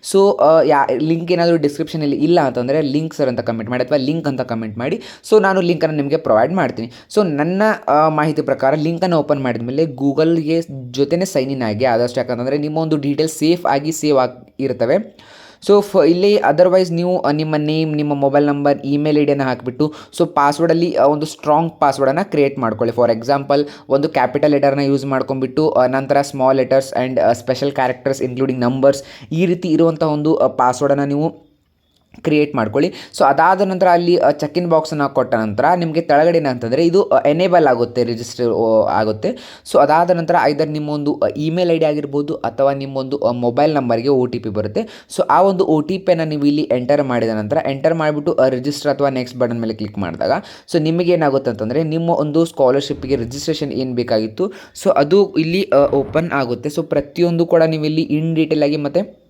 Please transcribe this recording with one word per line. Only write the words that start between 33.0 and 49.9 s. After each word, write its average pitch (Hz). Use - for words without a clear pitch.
So, -
ಅದಾದ 165
ನಂತರ 190
ಅಲ್ಲಿ, 175
ಆ, 143
ಚೆಕ್ 147
ಇನ್ 175
ಬಾಕ್ಸನ್ನು 156
ಕೊಟ್ಟ 127
ನಂತರ 110
ನಿಮಗೆ 165
ತೆಳಗಡೆ 165
ಏನಂತಂದ್ರೆ 131
ಇದು, 175
ಆ, 131
ಎನೇಬಲ್ 170
ಆಗುತ್ತೆ, 120
ರಿಜಿಸ್ಟರ್, 117
ಓ, 110
ಆಗುತ್ತೆ. 110
So, 139
ಅದಾದ 156
ನಂತರ 170
either 151
ನಿಮ್ಮ 151
ಒಂದು, 147
ಆ, -
ಇಮೇಲ್ 165
ಐ 165
ಡಿ 160
ಆಗಿರ್ಬೋದು, 147
ಅಥವಾ 135
ನಿಮ್ಮ 139
ಒಂದು, 131
ಆ, -
ಮೊಬೈಲ್ 131
ನಂಬರ್ಗೆ 123
ಒ 131
ಟಿ 123
ಪಿ 107
ಬರುತ್ತೆ. 104
So, 185
ಆ 160
ಒಂದು 190
ಒ 156
ಟಿ 190
ಪಿಯನ್ನು 170
ನೀವು 151
ಇಲ್ಲಿ 147
ಎಂಟರ್ 127
ಮಾಡಿದ 120
ನಂತರ, 110
ಎಂಟರ್ 139
ಮಾಡಿಬಿಟ್ಟು, 151
ಆ, 131
ರಿಜಿಸ್ಟರ್ 139
ಅಥವಾ 139
ನೆಕ್ಸ್ಟ್ 127
ಬಟನ್ 117
ಮೇಲೆ 113
ಕ್ಲಿಕ್ 107